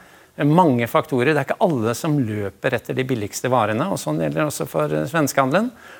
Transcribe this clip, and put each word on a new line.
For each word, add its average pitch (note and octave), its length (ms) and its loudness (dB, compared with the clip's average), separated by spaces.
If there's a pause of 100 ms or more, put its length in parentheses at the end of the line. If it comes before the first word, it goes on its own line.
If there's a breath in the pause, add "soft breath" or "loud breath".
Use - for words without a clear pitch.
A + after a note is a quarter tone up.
(380 loud breath)
Mange D3 480 4
faktorer. C#3 480 0
Det D3 40 2
er C#3 100 -2
ikke - 180 0
alle A#2+ 300 0
som D#3 240 -2
løper G#2+ 580 -2
etter C3+ 160 -6
de B2+ 100 -2
billigste B2+ 460 -4
varene, A#2+ 400 2
og G3 80 -4
sånn D#3 240 -4
gjelder D#3 240 -2
også D3 240 -6
for, D#3 160 0
eh, D3+ 240 -2
svenskehandelen. D3+ 640 0 (280 loud breath)